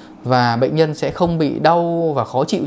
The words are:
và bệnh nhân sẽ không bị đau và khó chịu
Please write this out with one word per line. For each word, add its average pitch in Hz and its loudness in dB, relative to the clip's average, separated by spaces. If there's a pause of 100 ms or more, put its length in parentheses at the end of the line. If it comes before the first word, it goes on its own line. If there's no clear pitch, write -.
(240)
và 123 2
bệnh 131 0
nhân 156 2
sẽ 143 -4
không 170 -2
bị 156 0
đau 170 2
và 120 -2
khó 131 -2
chịu 175 -2